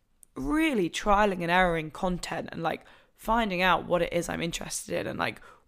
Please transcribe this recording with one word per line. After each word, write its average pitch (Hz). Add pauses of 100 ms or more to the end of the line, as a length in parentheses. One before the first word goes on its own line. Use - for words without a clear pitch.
(360)
really 277
trialing 202
and 170
erroring 170
content 170
and, -
like, - (300)
finding 220
out 180
what 170
it -
is 170
I'm 170
interested -
in 175
and, -
like, - (260)